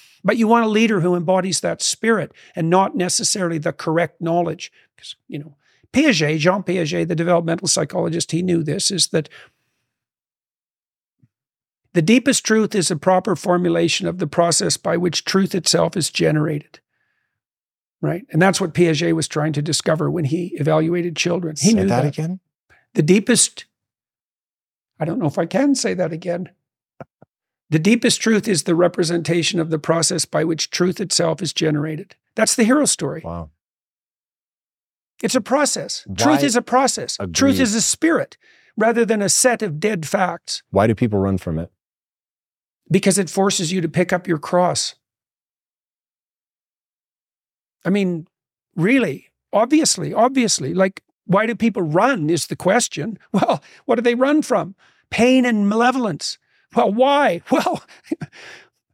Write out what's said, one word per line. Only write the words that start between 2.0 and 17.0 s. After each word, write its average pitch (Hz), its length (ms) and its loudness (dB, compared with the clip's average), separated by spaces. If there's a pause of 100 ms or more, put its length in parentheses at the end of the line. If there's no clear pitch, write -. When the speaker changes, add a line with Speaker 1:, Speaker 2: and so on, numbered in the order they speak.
Speaker 1:
and 165 140 0
not 190 260 4
necessarily 180 640 -2
the 151 160 -4
correct 165 480 -2
knowledge. 165 500 -2 (240)
'Cause, - 200 -20 (120)
you 151 100 -10
know, 151 180 -16 (360)
Piaget, 160 460 2
Jean 180 240 2
Piaget, 170 460 -2
the 170 60 -2
developmental 170 540 0
psychologist, 165 640 -4
he 165 100 0
knew 175 200 0
this, 151 280 -2
is 180 180 0
that 160 200 -2 (2750)
the 175 100 2
deepest 240 420 4
truth 220 300 0
is 185 160 0
a 180 60 -4
proper 185 400 0
formulation 175 720 0
of 175 100 -6
the 180 80 -4
process 170 500 0
by 170 200 -2
which 175 280 -2
truth 196 300 0
itself 165 420 0
is 147 140 -2
generated. 156 720 -2 (1200)